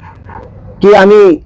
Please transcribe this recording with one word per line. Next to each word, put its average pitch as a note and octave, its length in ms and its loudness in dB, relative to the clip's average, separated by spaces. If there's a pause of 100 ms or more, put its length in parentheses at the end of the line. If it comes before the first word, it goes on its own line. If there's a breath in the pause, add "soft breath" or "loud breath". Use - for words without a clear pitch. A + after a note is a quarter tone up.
(800)
की G3+ 120 0
आम्ही G3 420 0 (100)